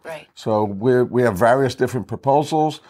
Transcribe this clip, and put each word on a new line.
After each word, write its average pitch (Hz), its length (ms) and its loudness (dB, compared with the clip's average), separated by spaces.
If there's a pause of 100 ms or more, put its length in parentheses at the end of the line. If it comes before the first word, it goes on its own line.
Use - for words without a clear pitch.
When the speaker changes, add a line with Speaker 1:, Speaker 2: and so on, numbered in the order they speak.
Speaker 1:
Right. 160 300 -14
Speaker 2:
So 107 300 -2
we're, 117 400 0
we 117 180 0
have 117 140 2
various 123 380 2
different 127 340 -4
proposals. 147 800 -2